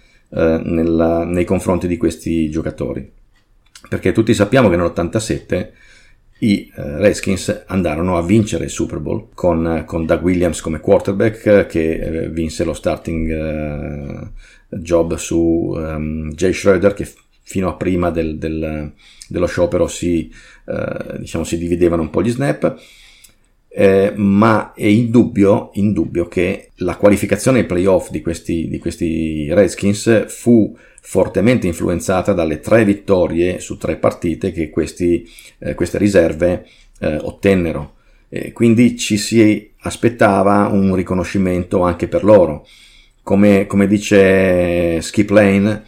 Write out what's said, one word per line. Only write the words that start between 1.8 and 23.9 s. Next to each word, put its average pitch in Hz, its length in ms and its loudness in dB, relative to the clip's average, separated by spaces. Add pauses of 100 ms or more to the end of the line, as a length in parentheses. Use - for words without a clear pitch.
di 87 100 -2
questi 82 520 -2
giocatori. 76 640 -6 (800)
Perché 92 240 -2
tutti 113 200 2
sappiamo 104 360 2
che 85 80 2
nell'ottantasette 87 960 -4 (680)
i, 104 360 0
eh, 73 240 -8
Redskins 98 680 0
andarono 90 500 -2
a 85 80 0
vincere 92 420 2
il - 40 -6
Super - 300 -6
Bowl 78 340 -8
con, 82 540 0
con 82 180 -4
Doug 82 160 0
Williams 87 400 0
come 78 180 -6
quarterback, 101 680 0
eh, 101 180 6
che, 80 280 -2
eh, 80 360 -6
vinse 80 340 -4
lo 80 100 -4
starting, 80 580 -4
eh, 76 1500 -8
job 82 380 0
su, 82 600 0
ehm, 78 580 -6
Jay 87 200 0
Schroeder, 98 400 2
che - 120 -8
f-, - 100 -16 (260)
fino 92 280 -4
a 78 60 -4
prima 87 360 0
del, 80 260 -4
del, 78 540 -6 (360)
dello 87 200 -2
sciopero 85 400 0
si, 85 440 -4 (340)
eh, - 520 -8
diciamo, - 260 -6
si 85 140 -6
dividevano 85 460 2
un 78 80 -8
po' 92 100 0
gli 110 80 0
snap. 139 500 -2 (880)
Eh, 98 460 4